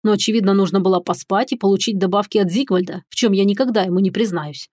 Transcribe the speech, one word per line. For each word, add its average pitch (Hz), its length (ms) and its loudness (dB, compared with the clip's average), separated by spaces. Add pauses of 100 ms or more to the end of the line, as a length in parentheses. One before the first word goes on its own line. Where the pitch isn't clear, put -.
но, 214 80 2
очевидно, 202 420 2
нужно 190 260 2
было 185 200 2
поспать 196 520 -4
и 254 40 -2
получить 196 420 0
добавки 196 400 0
от 190 120 0
Зигвальда, 185 580 -2
в - 60 -20
чем 214 180 0
я 196 120 2
никогда 208 380 0
ему 180 160 0
не 190 120 2
признаюсь. 165 640 -4